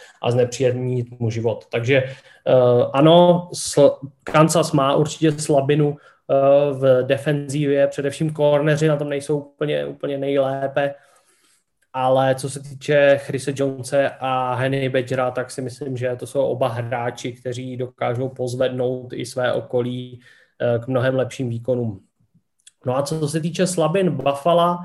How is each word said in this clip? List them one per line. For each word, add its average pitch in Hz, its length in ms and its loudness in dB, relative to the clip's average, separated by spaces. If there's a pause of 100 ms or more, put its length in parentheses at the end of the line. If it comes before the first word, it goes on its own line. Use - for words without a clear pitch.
(220)
a 117 80 0
znepříjemnit 123 920 0
mu 113 100 -2
život. 113 400 -4
Takže, 120 240 0 (540)
eh, 135 40 4 (400)
ano, 170 600 6
sl-, - 440 2 (280)
Kansas 160 480 4
má 139 240 2
určitě 156 360 0
slabinu, 147 640 0 (340)
eh, 139 420 4
v 131 300 4
defenzívě, 139 840 0
především 143 480 -4
corneři 147 540 2
na 147 80 2
tom 147 120 -6
nejsou 143 300 -4
úplně, 147 480 -4
úplně 143 320 -8
nejlépe, 139 760 -2 (1000)
ale 131 420 2
co 135 160 -6
se 135 100 -12
týče 143 600 2
Chrise 139 340 -6
Jonese 135 540 -2 (100)
a 127 340 -2
Henny 135 340 -2
Badgera, 127 420 -2
tak 123 200 -8
si 135 120 -10
myslím, 131 340 -8
že 123 200 -4
to 120 100 -12
jsou 139 200 -2
oba 127 220 -2
hráči, 120 640 -6
kteří 127 440 -10
dokážou 123 520 -4
pozvednout 127 840 -4
i 135 140 -8
své 123 260 -2
okolí, 123 680 -6 (400)
eh, 120 180 0
k 117 80 -8
mnohem 131 300 0
lepším 127 320 -4
výkonům. 117 520 -4 (840)
No 127 100 -2
a 139 60 0
co 156 260 -4
se 160 120 -4
týče 175 260 -2
slabin 170 440 0
Buffala, 170 760 2